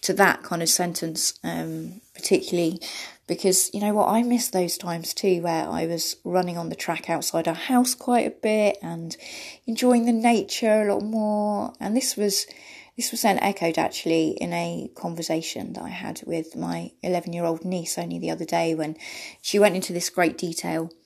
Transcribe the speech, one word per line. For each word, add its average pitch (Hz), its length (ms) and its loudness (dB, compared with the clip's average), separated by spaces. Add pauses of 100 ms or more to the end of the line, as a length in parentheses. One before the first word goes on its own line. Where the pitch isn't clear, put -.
to - 140 0
that 196 280 4
kind 170 200 -4
of 160 80 2
sentence, 165 760 -2
um, 165 560 -6 (140)
particularly 175 640 0 (460)
because, 185 480 2
you 202 80 -4
know 208 100 2
what, 208 160 4
I 226 140 4
miss 240 260 2
those 180 300 0
times 170 340 -6
too, 180 300 2
where 165 260 0
I 165 180 -2
was 165 380 -4
running 180 320 0
on 165 140 -6
the 160 60 -6
track - 340 -4
outside 165 360 0
our 170 60 2
house 247 420 2
quite 240 320 2
a 226 40 -2
bit 214 500 2
and 165 340 -8 (520)
enjoying 240 400 4
the 240 60 6
nature 220 760 4
a 202 60 4
lot - 100 -2
more. 208 720 0
And 202 160 -2
this 262 220 0
was, 208 300 2 (500)
this - 140 -4
was 233 100 -4
then 202 200 4
echoed 175 360 2
actually 160 540 2
in 175 240 -4
a 170 400 -4
conversation 165 800 -4
that - 100 -10
I 87 60 -10
had 180 360 -10
with 165 300 -6
my 170 360 -6 (100)
eleven-year-old 170 640 -2
niece 180 320 -4
only 170 200 -6
the 165 120 -4
other 165 160 -6
day 165 280 0
when 156 220 -4 (460)
she - 160 0
went 202 180 6
into 190 160 -4
this 175 160 -4
great 170 300 2
detail 170 520 -4 (160)